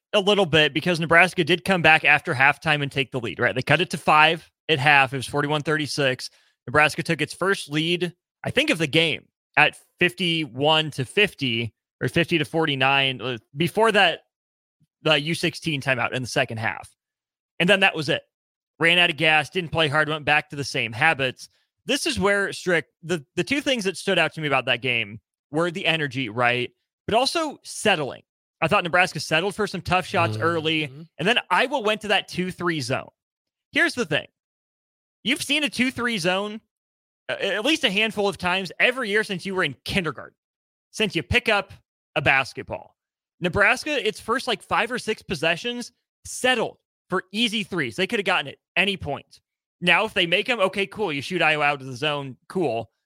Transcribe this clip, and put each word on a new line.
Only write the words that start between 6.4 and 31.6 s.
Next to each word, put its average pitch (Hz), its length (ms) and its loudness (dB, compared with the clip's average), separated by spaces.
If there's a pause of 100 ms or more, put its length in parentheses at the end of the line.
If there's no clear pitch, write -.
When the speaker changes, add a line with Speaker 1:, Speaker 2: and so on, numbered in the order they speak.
Speaker 1:
Nebraska 151 340 2
took 156 200 -2
its 151 120 -4
first 190 360 -2
lead, 165 440 -2 (300)
I - 80 -4
think, 302 180 0
of 240 80 0
the 160 100 0
game 156 400 0 (280)
at 147 220 2 (220)
fifty-one 156 920 0
to 131 140 -4
fifty 117 680 -2 (280)
or 127 80 0
fifty 165 300 0
to 151 60 -2
forty-nine, 135 760 0
uh, 123 160 -4 (180)
before 202 380 2
that, 185 280 2 (840)
the 156 160 2
U 156 140 -2
sixteen 156 480 -4
timeout 123 300 -2
in 127 100 -4
the 120 60 -6
second 127 300 -2
half. - 360 -6 (680)
And 175 100 2
then 196 100 4
that 190 160 2
was 156 140 -4
it. - 140 -2 (560)
Ran 165 200 4
out 175 100 4
of 151 80 -4
gas, 156 320 2
didn't 175 220 -6
play 160 160 2
hard, 147 220 2
went 151 160 -6
back 147 240 2
to 156 60 -14
the 143 80 -6
same 123 280 -4
habits. 135 560 0 (380)
This 277 200 -2
is 262 140 -2
where, 196 320 0
Strick, 165 340 -2 (180)
the, 160 200 -4 (120)
the 175 80 0
two 277 180 -2
things 254 240 0
that 185 120 -4
stood 190 220 -2
out 160 140 2
to 160 80 -10
me 151 60 -2
about 135 180 2
that 120 160 0
game 117 380 -4 (320)
were 165 200 0
the 175 140 -6
energy, 139 440 -2
right? 120 420 0 (360)
But 165 80 -2
also 269 480 0
settling. 147 600 -2 (400)
I 165 40 2
thought 196 160 2
Nebraska 175 360 2
settled 170 360 0
for 214 120 -2
some 175 140 -8
tough 180 260 0
shots 165 300 2
Speaker 2:
Mm-hmm. 107 60 -4
Speaker 1:
early, 160 400 0 (340)
and 170 100 -2
then 240 100 4 (120)
Iowa 254 300 2